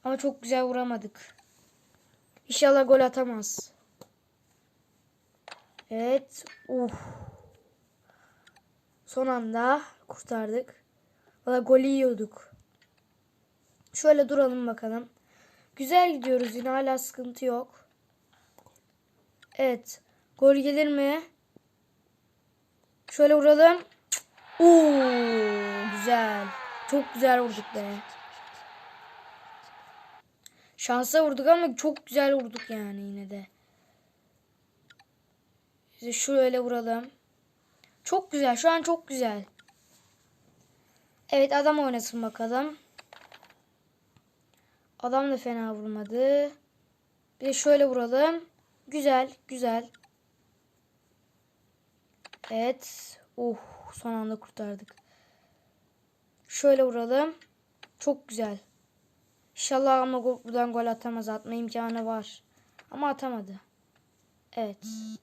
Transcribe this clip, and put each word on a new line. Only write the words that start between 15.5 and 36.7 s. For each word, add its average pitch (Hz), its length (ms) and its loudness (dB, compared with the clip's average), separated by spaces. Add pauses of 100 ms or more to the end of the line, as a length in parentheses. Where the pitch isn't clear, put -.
Güzel 349 380 4
gidiyoruz 247 420 -2
yine. 247 140 -6
Hala 262 280 -2
sıkıntı 254 480 -12
yok. 247 400 -6 (1700)
Evet. 254 440 -4 (360)
Gol 277 180 6
gelir 285 320 0
mi? 285 340 -2 (1900)
Şöyle 294 240 6
vuralım. 302 480 8 (760)
Oo, 330 320 10 (1000)
güzel. 214 560 0 (420)
Çok 277 240 0
güzel 247 280 4
vurduk 220 240 -6 (100)
be. 202 200 -8 (2750)
Şansa 254 480 0
vurduk 269 220 -2
ama 339 280 4
çok 302 300 -4
güzel 277 280 2
vurduk 240 360 -4
yani 202 320 -10
yine 202 280 -12
de. 196 180 -14 (2500)
Bize 233 200 -10
şöyle 254 460 2
vuralım. 240 520 -4 (920)